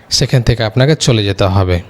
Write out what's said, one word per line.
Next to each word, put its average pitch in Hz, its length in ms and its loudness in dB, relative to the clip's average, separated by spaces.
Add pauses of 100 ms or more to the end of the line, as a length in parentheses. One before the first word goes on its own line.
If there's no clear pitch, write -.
(100)
সেখান 127 320 0
থেকে 117 220 0
আপনাকে 127 320 0
চলে 110 280 0
যেতে 101 200 -2
হবে। 92 460 0